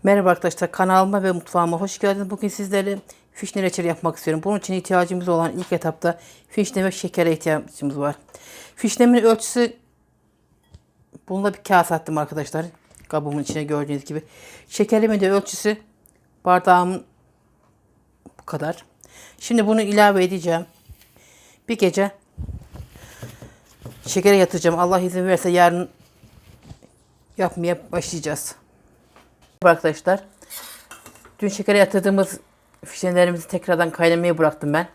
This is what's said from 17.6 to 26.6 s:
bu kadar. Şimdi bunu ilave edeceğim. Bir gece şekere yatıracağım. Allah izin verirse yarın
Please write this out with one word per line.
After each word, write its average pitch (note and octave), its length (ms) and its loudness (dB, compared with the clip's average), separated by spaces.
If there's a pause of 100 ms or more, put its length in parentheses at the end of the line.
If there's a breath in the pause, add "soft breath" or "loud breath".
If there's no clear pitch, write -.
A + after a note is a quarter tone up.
bu - 60 -20
kadar. D3+ 400 -8 (540 loud breath)
Şimdi A3+ 280 0
bunu A3 140 2
ilave G3+ 420 4
edeceğim. F3 420 -2 (1040 soft breath)
Bir A#3 80 -2
gece G3 340 2 (2000 loud breath)
şekere G3+ 280 4
yatıracağım. F3 440 2
Allah F3+ 200 2
izin F3+ 280 -2
verirse F#3 220 2
yarın F3 400 4 (1500)